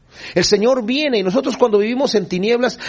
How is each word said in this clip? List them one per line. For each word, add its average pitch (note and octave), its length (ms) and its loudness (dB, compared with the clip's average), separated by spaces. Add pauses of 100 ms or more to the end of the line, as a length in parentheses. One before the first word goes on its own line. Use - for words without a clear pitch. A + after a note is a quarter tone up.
(340)
El F3+ 120 2
Señor A3+ 400 2
viene C4 340 0
y F#3+ 40 0
nosotros A3+ 340 -2
cuando A3+ 200 4
vivimos A#3+ 380 0
en F#3 120 -2
tinieblas A3 600 -2